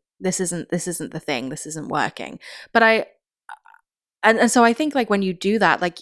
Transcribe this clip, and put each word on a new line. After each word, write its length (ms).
this 200
isn't, 300
this 180
isn't 240
the 80
thing. 280
This 180
isn't 220
working." 500
But 100
I, 240
and, 160
and 100
so 140
I 80
think, 240
like, 140
when 120
you 100
do 280
that, 200
like, 220